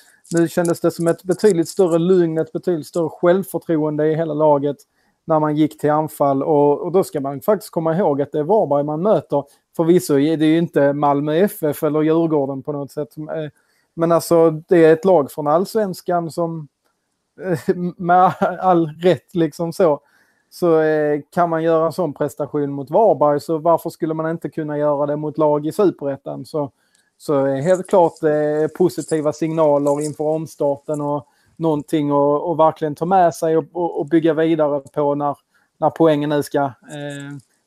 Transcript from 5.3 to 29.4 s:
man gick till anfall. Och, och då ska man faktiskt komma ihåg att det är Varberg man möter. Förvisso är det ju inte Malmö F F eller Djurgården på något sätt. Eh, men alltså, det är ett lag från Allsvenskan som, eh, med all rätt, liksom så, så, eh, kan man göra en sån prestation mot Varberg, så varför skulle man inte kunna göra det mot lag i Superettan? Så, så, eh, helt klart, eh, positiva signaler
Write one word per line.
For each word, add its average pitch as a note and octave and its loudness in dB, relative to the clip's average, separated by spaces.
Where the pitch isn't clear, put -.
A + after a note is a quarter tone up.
man D3+ 0
gick D3+ 0
till D3 0
anfall. C#3+ 0
Och, D3 2
och F3 -6
då F#3 2
ska - -6
man C#3 -8
faktiskt G#3 -2
komma D#3+ -2
ihåg D3 0
att C#3 -4
det D#3 -4
är D3+ -2
Varberg D3 0
man D3+ -6
möter. D#3 0
Förvisso E3 2
är D#3 2
det D3+ 0
ju D#3 4
inte C#3+ 2
Malmö D3 0
F G3 0
F D3 -2
eller D#3 0
Djurgården D#3 0
på D3+ -8
något C#3+ -10
sätt. D3 -10
Eh, D#3 -10
men E3 -2
alltså, E3 4
det D#3+ 2
är D#3 6
ett D#3+ 0
lag D#3+ 2
från D3 -8
Allsvenskan F3 -2
som, E3 -6
eh, F3 -4
med F3+ 4
all F3 2
rätt, E3 -2
liksom E3 -2
så, D#3 2
så, E3 2
eh, D3+ 0
kan F3 0
man D#3+ -2
göra E3 2
en D#3 -4
sån D#3+ -4
prestation C#3+ -4
mot C#3 -10
Varberg, D3 2
så E3 -4
varför D#3+ 0
skulle D#3+ -6
man D#3+ -4
inte E3 -8
kunna D3+ -6
göra D3 0
det D3 -4
mot D3+ -6
lag D3 0
i D#3+ -4
Superettan? C#3+ -4
Så, D3 -6
så, C#3 -2
eh, C#3 -2
helt F#3 0
klart, E3 2
eh, D3+ 0
positiva D#3 -2
signaler D3 0